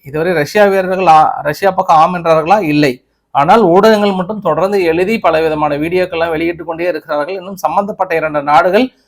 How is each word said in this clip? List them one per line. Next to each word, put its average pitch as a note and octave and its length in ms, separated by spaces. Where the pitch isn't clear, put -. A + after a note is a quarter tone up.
இதுவரை D#3 300
ரஷ்யா E3+ 340
வீரர்கள் F#3 400
ஆ-, D#3 360
ரஷ்யா D3+ 280
பக்கம் F#3 260
ஆம் E3+ 180
என்றார்களா? E3 460
இல்லை. D3 440
ஆனால் F3 320
ஊடகங்கள் G#3 500
மட்டும் F#3 280
தொடர்ந்து F3+ 440
எழுதி F#3 340
பல D#3+ 220
விதமான D3+ 360
வீடியோக்கள்லாம் E3+ 540
வெளியிட்டு E3 340
கொண்டே E3 240
இருக்கிறார்கள். D#3 460
இன்னும் F#3+ 220
சம்பந்தப்பட்ட F3+ 600
இரண்டு D3+ 260
நாடுகள் F3 480